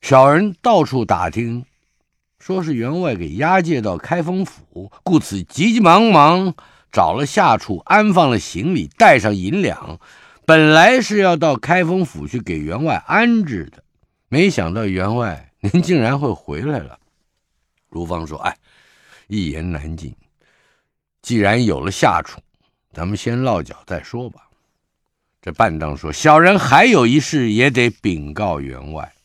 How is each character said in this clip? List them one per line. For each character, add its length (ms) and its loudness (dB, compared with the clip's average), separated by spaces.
小 280 6
人 320 0
到 240 2
处 180 -4
打 260 -2
听， 360 -8
说 240 -6
是 100 -4
员 280 -4
外 120 -2
给 200 -8
押 280 0
解 200 -2
到 160 -4
开 260 -6
封 220 -4
府， 440 -20
故 160 2
此 240 -8
急 300 -2
急 80 2
忙 220 6
忙 520 4
找 200 0
了 140 -4
下 320 2
处 220 -8
安 340 0
放 180 2
了 80 0
行 340 -6
李， 140 -4
带 320 4
上 160 -2
银 260 -4
两， 380 -8
本 260 6
来 300 6
是 160 -4
要 180 2
到 220 0
开 260 0
封 220 -2
府 200 -12
去 140 -8
给 180 -6
员 280 -6
外 100 -2
安 380 0
置 260 -8
的， 140 -20
没 200 2
想 240 -2
到 120 -4
员 280 -2
外 460 -6
您 220 0
竟 180 0
然 180 0
会 140 -2
回 300 -10
来 180 -6
了。 180 -18
卢 160 -10
芳 200 -8
说 200 -14
：“哎， 100 -6
一 220 -6
言 220 -8
难 260 -10
尽， 180 -16
既 140 -4
然 280 2
有 160 -2
了 100 -6
下 300 0
处， 180 -16
咱 140 -8
们 100 -6
先 240 -6
落 220 -2
脚 240 -18
再 160 -10
说 260 -12
吧。” 180 -20
这 100 -12
伴 280 0
当 180 -6
说 160 -10
：“小 240 4
人 220 6
还 260 4
有 220 4
一 120 4
事 320 -2
也 200 2
得 180 2
禀 420 -6
告 300 -4
员 320 -12
外。” 180 -12